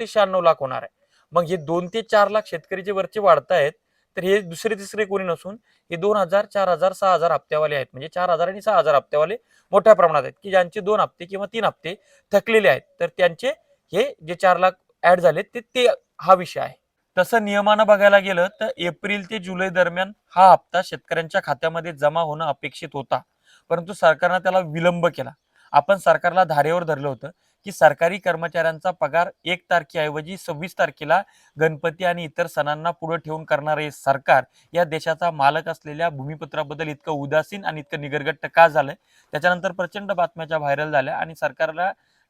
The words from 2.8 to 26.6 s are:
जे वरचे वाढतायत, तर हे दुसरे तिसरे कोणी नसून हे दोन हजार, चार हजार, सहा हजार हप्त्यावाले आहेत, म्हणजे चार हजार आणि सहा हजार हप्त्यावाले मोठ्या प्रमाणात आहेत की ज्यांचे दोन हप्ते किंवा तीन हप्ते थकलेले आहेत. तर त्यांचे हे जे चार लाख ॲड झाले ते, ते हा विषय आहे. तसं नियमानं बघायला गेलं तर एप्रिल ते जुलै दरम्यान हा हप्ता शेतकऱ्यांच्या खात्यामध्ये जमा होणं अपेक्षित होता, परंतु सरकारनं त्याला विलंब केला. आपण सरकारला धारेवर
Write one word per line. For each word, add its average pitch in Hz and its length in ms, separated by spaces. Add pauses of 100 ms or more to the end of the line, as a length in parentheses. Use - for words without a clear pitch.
जे 190 100
वरचे 190 280
वाढतायत, 160 520 (460)
तर 175 60
हे 196 180
दुसरे 180 340
तिसरे 202 300
कोणी 190 200
नसून 180 320 (340)
हे 170 40
दोन 208 220
हजार, 196 280
चार 196 240
हजार, 180 240
सहा 190 200
हजार 165 180
हप्त्यावाले 151 440
आहेत, 131 180
म्हणजे 135 140
चार 180 220
हजार 170 180
आणि 196 140
सहा 202 160
हजार 151 180
हप्त्यावाले 156 420 (340)
मोठ्या 202 220
प्रमाणात 160 300
आहेत 135 100 (100)
की 202 60
ज्यांचे 185 300
दोन 202 200
हप्ते 175 260
किंवा 196 200
तीन 220 180
हप्ते 170 320 (360)
थकलेले 202 380
आहेत. 127 120 (180)
तर 170 80
त्यांचे 175 420 (440)
हे 240 220 (120)
जे 175 80
चार 180 220
लाख 185 140 (320)
ॲड 180 160
झाले 170 220
ते, - 180
ते 247 280 (340)
हा 180 120
विषय 180 260
आहे. 131 200 (380)
तसं 208 280
नियमानं 208 420
बघायला 202 320
गेलं 185 280
तर 214 200 (100)
एप्रिल 180 520
ते 220 100
जुलै 185 300
दरम्यान 180 420 (240)
हा 185 160
हप्ता 170 320
शेतकऱ्यांच्या 165 600
खात्यामध्ये 165 500
जमा 147 280
होणं 156 240
अपेक्षित 147 480
होता, 135 260 (500)
परंतु 170 240
सरकारनं 175 440
त्याला 185 220
विलंब 170 480
केला. 131 240 (400)
आपण 151 240
सरकारला 175 480
धारेवर 160 400